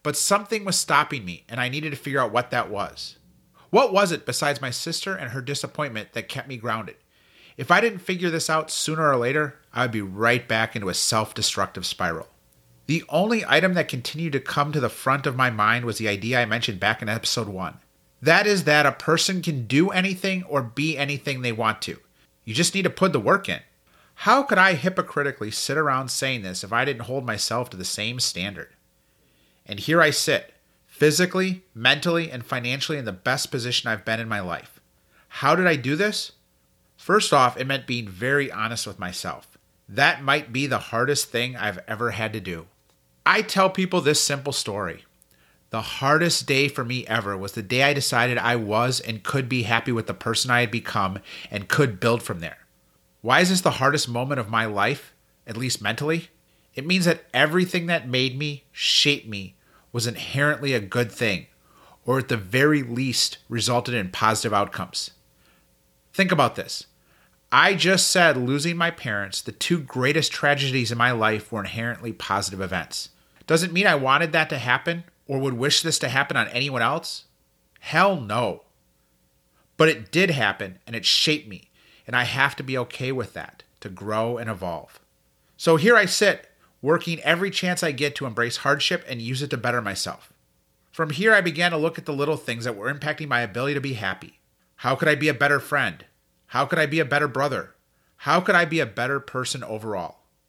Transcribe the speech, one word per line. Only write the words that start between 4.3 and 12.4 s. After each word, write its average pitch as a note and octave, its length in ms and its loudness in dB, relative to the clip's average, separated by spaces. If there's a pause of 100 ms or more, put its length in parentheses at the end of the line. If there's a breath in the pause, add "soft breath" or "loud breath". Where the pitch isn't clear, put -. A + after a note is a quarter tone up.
my C3+ 80 -6
sister E3+ 440 -6
and C3+ 180 -8
her C3 100 -6
disappointment C3+ 720 -6
that A#2 160 -8
kept - 180 -10
me C3+ 80 -12
grounded? A2 400 -6 (600 soft breath)
If C3 120 -4
I F3+ 120 6
didn't A3 180 0
figure F3+ 300 -4
this D#3+ 200 -2
out D#3 220 -2
sooner D#3 340 -2
or C#3 120 4
later, C3+ 420 -2 (140)
I A#2 80 -2
would B2 100 0
be G#2+ 100 -2
right A2 460 0
back A2 260 0
into G#2 140 -6
a F2 60 -2
self-destructive G#2 920 -2
spiral. E2 440 -4 (560)